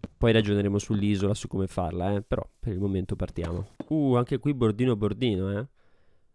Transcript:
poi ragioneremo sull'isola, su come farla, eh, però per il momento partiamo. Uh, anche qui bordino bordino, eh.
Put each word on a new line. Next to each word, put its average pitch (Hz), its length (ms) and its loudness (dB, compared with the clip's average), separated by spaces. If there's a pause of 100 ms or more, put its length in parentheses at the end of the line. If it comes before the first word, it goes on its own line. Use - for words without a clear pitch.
(200)
poi 117 140 6
ragioneremo 101 460 4
sull'isola, 101 540 0
su - 160 -6
come 95 180 -2
farla, 90 480 -2
eh, 101 80 -2
però - 240 -4 (120)
per 110 160 -6
il 90 60 -4
momento 98 360 -2
partiamo. 87 520 -6 (200)
Uh, 147 260 2
anche 120 240 0
qui 147 140 -2
bordino 120 420 2
bordino, 101 640 -2
eh. 131 80 -6 (680)